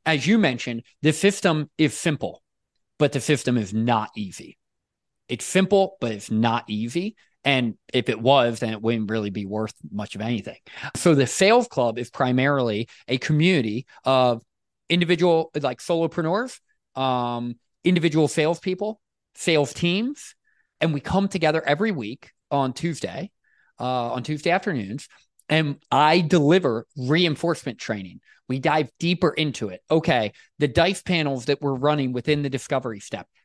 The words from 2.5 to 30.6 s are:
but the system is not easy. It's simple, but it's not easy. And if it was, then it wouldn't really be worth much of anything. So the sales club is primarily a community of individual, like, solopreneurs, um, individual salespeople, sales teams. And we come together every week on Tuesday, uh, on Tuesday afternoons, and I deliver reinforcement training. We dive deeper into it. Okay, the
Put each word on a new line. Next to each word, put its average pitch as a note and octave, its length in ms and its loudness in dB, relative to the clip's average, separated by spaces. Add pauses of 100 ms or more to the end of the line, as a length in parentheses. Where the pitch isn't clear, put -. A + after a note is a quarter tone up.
but C#3+ 120 4
the C#3 80 0
system B2+ 380 0
is G2 160 -4
not A2 420 0
easy. F#2+ 420 -12 (680)
It's A#2+ 160 -6
simple, F#3+ 560 2
but A#2 140 -4
it's G2+ 180 -10
not A2+ 380 2
easy. A#2 480 -4 (260)
And B2+ 340 0 (160)
if B2+ 140 0
it A2+ 140 -2
was, A#2+ 400 4
then A2+ 100 -2
it G#2+ 100 -8
wouldn't A2 300 -2
really A2 180 -2
be G2 160 -8
worth G#2+ 280 -6 (180)
much G2+ 240 -8
of G2+ 60 -8
anything. A2+ 380 -6 (360)
So E3 200 4
the C3+ 120 4
sales A3+ 400 4
club A#2 300 0
is A#2+ 120 -8
primarily B2+ 800 0 (220)
a C3 80 0
community D3 720 2 (180)
of B2+ 360 4 (460)
individual, E3+ 720 2
like, C3 200 -2
solopreneurs, E3+ 840 -2 (340)
um, A#2+ 600 -2 (300)
individual D#3+ 440 2
salespeople, F#3 720 -2 (340)
sales D3+ 380 0
teams. G#3 600 -4 (440)
And D#3+ 140 0
we C#3+ 80 -4
come G3 260 0
together D#3+ 340 0
every F3 300 0
week B2 400 -8 (180)
on C3+ 220 0
Tuesday, C#3+ 580 -6 (480)
uh, B2 360 -4
on B2 100 -4
Tuesday D3+ 280 -2
afternoons, D3 580 -4 (400)
and D#3 420 0
I D3+ 300 6
deliver D3+ 760 2
reinforcement D3 840 -2
training. F#2+ 420 -10 (260)
We C3 120 -4
dive D3+ 300 0 (100)
deeper E3+ 320 0
into D3 360 -4
it. F#2 140 -12 (100)
Okay, C#3+ 400 2 (280)
the D3 100 0